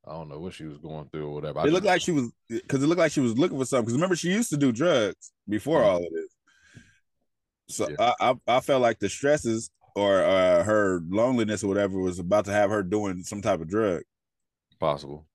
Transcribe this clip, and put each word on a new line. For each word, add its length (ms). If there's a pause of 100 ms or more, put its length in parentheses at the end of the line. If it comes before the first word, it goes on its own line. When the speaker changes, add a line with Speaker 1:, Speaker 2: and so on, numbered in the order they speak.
Speaker 1:
I 60
don't 160
know 100
what 140
she 120
was 140
going 300
through 180
or 80
whatever. 240
I 60
Speaker 2:
It 60
looked 120
Speaker 1:
just 20
Speaker 2:
like 160
she 100
was, 200 (360)
'cause 140
it 60
looked 120
like 120
she 80
was 180
looking 220
for 60
something. 200
'Cause 80
remember, 220
she 160
used 180
to 80
do 140
drugs 600 (160)
before 340
Speaker 1:
Mm. 40
Speaker 2:
all 120 (100)
of 60
this. 220 (1300)
So 200
Speaker 1:
Yeah. 60 (240)
Speaker 2:
I, 120
I, 260
I 40
felt 200
like 180
the 100
stresses 600 (260)
or, 280
uh, 400
her 440
loneliness 560
or 40
whatever 320
was 180
about 280
to 60
have 200
her 100
doing 420
some 200
type 180
of 80
drug. 320 (800)
Speaker 1:
Possible. 560